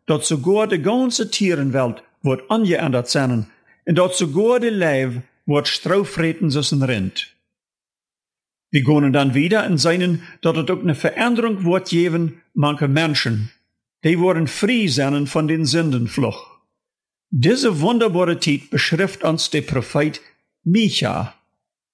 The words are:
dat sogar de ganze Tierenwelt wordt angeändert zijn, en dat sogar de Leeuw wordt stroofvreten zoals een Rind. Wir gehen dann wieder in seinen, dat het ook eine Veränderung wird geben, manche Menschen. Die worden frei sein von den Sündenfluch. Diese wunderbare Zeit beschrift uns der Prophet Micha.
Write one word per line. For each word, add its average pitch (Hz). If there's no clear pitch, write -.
dat -
sogar 185
de 185
ganze 233
Tierenwelt 139
wordt 131
angeändert 165
zijn, 123
en 175
dat 180
sogar 208
de 233
Leeuw 135
wordt 143
stroofvreten 165
zoals 139
een 139
Rind. 104
Wir 139
gehen 143
dann 139
wieder 170
in 170
seinen, 170
dat 165
het 160
ook 180
eine 170
Veränderung 220
wird 180
geben, 170
manche 147
Menschen. 135
Die 165
worden 170
frei 214
sein 143
von 156
den 160
Sündenfluch. 131
Diese 190
wunderbare 180
Zeit 143
beschrift 170
uns 160
der 147
Prophet 147
Micha. 156